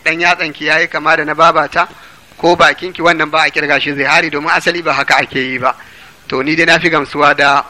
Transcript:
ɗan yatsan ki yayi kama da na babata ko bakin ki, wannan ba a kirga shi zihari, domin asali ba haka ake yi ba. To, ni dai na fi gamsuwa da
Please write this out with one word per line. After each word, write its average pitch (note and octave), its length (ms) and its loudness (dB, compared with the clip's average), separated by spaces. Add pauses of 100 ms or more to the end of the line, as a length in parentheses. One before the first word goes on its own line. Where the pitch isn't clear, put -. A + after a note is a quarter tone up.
ɗan E3 160 -4
yatsan F3 320 -2
ki D3 120 -12
yayi D#3+ 240 0
kama D#3+ 280 0
da D#3+ 80 -2
na D3+ 100 -4
babata D#3+ 520 2 (520)
ko F3 180 2
bakin E3 380 0
ki, - 80 -8
wannan D#3+ 280 0
ba D#3 140 0
a D3 60 0
kirga D3 280 0
shi C#3+ 140 -4
zihari, D3 380 0
domin D3 200 -4
asali E3+ 320 0
ba D#3 120 -2
haka C#3 260 0
ake C3+ 180 -6
yi C3 200 -4
ba. B2+ 180 -2 (520)
To, C3 140 -4
ni D3+ 140 -2
dai E3 80 2
na E3 140 4
fi E3 100 -2
gamsuwa D3 480 0
da C#3+ 340 2